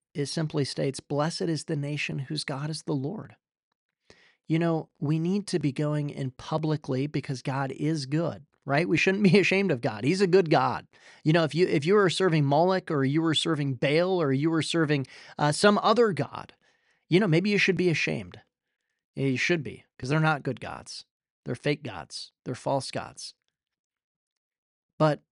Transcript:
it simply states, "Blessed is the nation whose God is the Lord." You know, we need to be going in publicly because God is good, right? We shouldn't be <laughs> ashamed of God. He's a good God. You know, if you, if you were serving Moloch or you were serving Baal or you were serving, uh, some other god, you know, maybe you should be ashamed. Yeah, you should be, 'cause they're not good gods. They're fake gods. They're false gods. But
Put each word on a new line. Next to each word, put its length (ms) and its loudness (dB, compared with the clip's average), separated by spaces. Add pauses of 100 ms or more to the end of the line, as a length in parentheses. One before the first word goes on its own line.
(140)
it 120 -4
simply 400 -2
states, 340 -4
"Blessed 440 -4
is 200 -4
the 140 -4
nation 420 -6
whose 240 -8
God 260 -8
is 140 -10
the 100 -4
Lord." 440 -8 (1080)
You 140 0
know, 300 0 (100)
we 180 0
need 300 -2
to 120 -2
be 120 -2
going 380 -2
in 220 -6
publicly 760 -4
because 340 -6
God 300 -4
is 340 -4
good, 400 -4 (200)
right? 240 0
We 80 2
shouldn't 260 2
be 160 6
<laughs> 0 -
ashamed 320 2
of 80 0
God. 240 -4
He's 180 2
a 60 4
good 220 4
God. 380 2 (360)
You 80 4
know, 140 6
if 100 -2
you, 120 4
if 180 0
you 100 4
were 140 6
serving 340 2
Moloch 480 2
or 140 2
you 160 2
were 120 2
serving 420 -2
Baal 460 2
or 120 2
you 160 2
were 120 2
serving, 460 0 (320)
uh, 140 2
some 280 4
other 300 4
god, 420 -8 (540)
you 120 4
know, 80 0
maybe 220 2
you 80 2
should 200 2
be 120 2
ashamed. 500 -4 (760)
Yeah, 120 -2
you 100 0
should 260 0
be, 220 -14 (120)
'cause 120 -10
they're 100 2
not 240 0
good 160 -6
gods. 460 -14 (400)
They're 100 -6
fake 280 -4
gods. 480 -14 (120)
They're 120 -8
false 360 -4
gods. 420 -12 (1600)
But 240 2 (100)